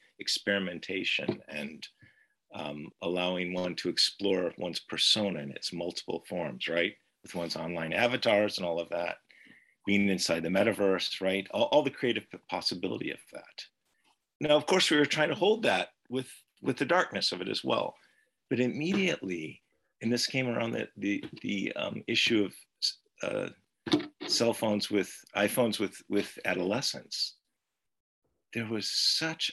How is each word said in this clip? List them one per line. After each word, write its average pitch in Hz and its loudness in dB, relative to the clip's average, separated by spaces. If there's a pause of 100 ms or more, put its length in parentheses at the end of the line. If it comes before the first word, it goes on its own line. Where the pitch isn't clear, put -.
(200)
experimentation, 90 -2
and, 76 -10 (680)
um, 76 -8 (120)
allowing 90 -2
one 90 -2
to - -4
explore 90 0
one's 85 -6
persona 92 0
in 71 -8
its - -8
multiple 85 -6
forms, 78 -4
right? 87 2 (300)
With - -16
one's 85 -4
online 82 -4
avatars 107 4
and 92 -4
all 82 -2
of 85 -6
that, 85 -4 (680)
being 101 4
inside 85 0
the 82 -2
metaverse, 98 2
right? 95 0
All, 107 2
all 143 6
the 139 -2
creative 117 -2
p-, - -14 (120)
possibility 90 -4
of 69 -10 (140)
that. - -16 (760)
Now, 147 6
of 139 2
course, 185 4
we 151 6
were 147 8
trying 147 2
to 151 0
hold 208 4
that 92 2 (200)
with, 127 -4 (340)
with 131 -2
the 139 0
darkness 143 2
of 90 -6
it 92 -4
as 107 -4
well. - 0 (540)
But 120 0
immediately, 135 -2 (400)
and 117 0
this 120 0
came 131 0
around 117 -2
the, 113 -4 (100)
the, 101 -2 (180)
the, 101 -2
um, 107 -6
issue 113 4
of, 92 -6 (680)
uh, 50 -2 (800)
cell 117 4
phones 104 0
with, 98 2 (260)
iPhones 104 2
with, 95 -2 (140)
with 98 0
adolescents, 95 -2 (1200)
there 117 -4
was 110 -2
such - 0